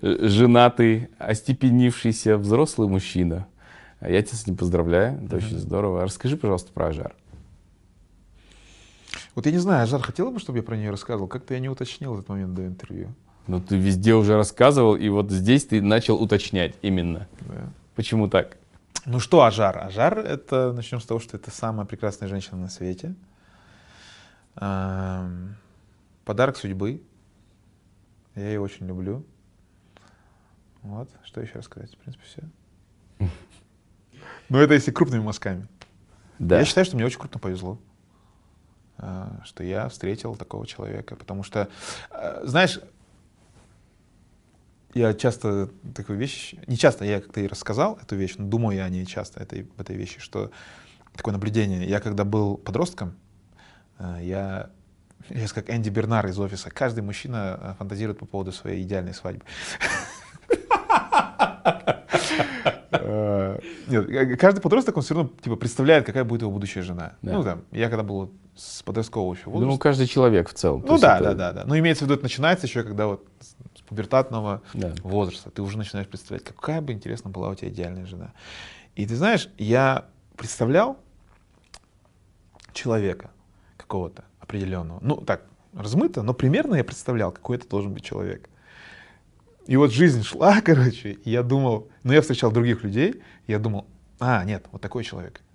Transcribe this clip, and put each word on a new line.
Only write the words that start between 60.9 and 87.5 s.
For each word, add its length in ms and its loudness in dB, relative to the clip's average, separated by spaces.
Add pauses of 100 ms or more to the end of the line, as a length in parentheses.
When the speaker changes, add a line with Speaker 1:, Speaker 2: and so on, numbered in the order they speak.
Speaker 2:
Э, 680 -2 (280)
нет, 240 2
э, 260 2
каждый 240 6
подросток, 360 2
он 60 -2
все 120 -2
равно, 160 0 (100)
типа, 160 -4
представляет, 480 4
какая 200 -2
будет 180 -2
его 80 -2
будущая 320 -6
жена. 400 -10
Speaker 1:
Да. 100 -4
Speaker 2:
Ну, 120 0
там, 180 -4 (100)
я 160 0
когда 140 -2
был 300 -6 (240)
с 260 -16
подросткового 520 -4
еще 120 -16
Speaker 1:
Ну, 60 -12
Speaker 2:
возраста. 280 2
Speaker 1:
каждый 260 4
человек 440 6
в 40 -18
целом. 280 0
То 60 -6
Speaker 2:
Ну 60 6
Speaker 1:
есть 80 6
Speaker 2:
да, 140 10
Speaker 1:
это 80 2
Speaker 2:
да, 100 2
да, 180 -4
да. 140 -10
Ну, 120 2
имеется 260 2
в 40 -2
виду, 60 6
это 100 -4
начинается 420 0
еще, 160 -4
когда 240 -2
вот 200 -4 (140)
с, 380 -20
с 40 -20
пубертатного 800 -2 (120)
Speaker 1:
Да. 180 -4 (100)
Speaker 2:
возраста. 480 -2
Ты 120 -10
уже 160 -6
начинаешь 300 -8
представлять, 360 -14
какая 360 -6
бы, 120 -8
интересно, 380 -10
была 180 -6
у 60 -6
тебя 160 -10
идеальная 360 -10
жена. 260 -16 (640)
И 100 -4
ты 100 -4
знаешь, 400 2
я 500 2 (300)
представлял 600 0 (1700)
человека 580 -2 (460)
какого-то 480 -8 (160)
определенного. 600 -6
Ну, 160 -2
так, 260 -2 (320)
размыто, 480 0
но 120 0
примерно 400 2
я 100 2
представлял, 480 -4
какой 240 -8